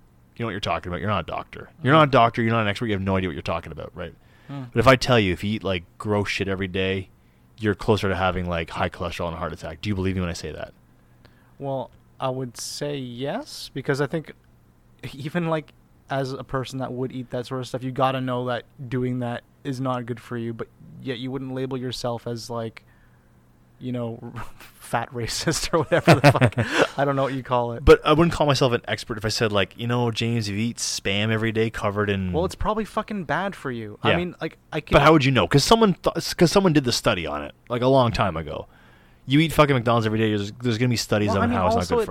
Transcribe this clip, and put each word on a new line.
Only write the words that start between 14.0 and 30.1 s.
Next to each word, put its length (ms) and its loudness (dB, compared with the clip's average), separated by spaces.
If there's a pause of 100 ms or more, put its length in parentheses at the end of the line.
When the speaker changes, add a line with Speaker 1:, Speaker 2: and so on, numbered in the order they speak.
Speaker 2:
I 60 0
think 240 -6 (840)
even, 340 -4
like, 260 -4 (360)
as 240 -2
a 100 -10
person 360 -6
that 120 -6
would 200 -4
eat 180 -10
that 160 -6
sort 160 -6
of 60 -8
stuff, 160 -8
you 80 -4
gotta 280 0
know 260 -4
that 180 -4 (260)
doing 300 -2
that 240 -6 (200)
is 160 -6
not 260 -4
good 140 -8
for 180 -10
you, 160 -6
but 140 -12 (340)
yet 180 -6
you 120 -6
wouldn't 220 -8
label 240 -4
yourself 500 -6
as, 220 -8
like, 340 -8 (960)
you 120 -8
know, 280 -6 (140)
<laughs> 260 -12
fat 540 -8
racist 600 -2
or 60 2
whatever 360 4
the 160 6
fuck. 220 4 (400)
Speaker 1:
<laughs> 60 -4
Speaker 2:
I 60 2
don't 100 0
know 80 0
what 100 -2
you 100 -6
call 300 0
it. 120 -10
Speaker 1:
But 200 10
I 80 4
wouldn't 200 4
call 120 2
myself 280 4
an 140 0
expert 300 -6
if 80 -8
I 40 0
said, 220 0
like, 260 0
"You 100 -6
know, 240 0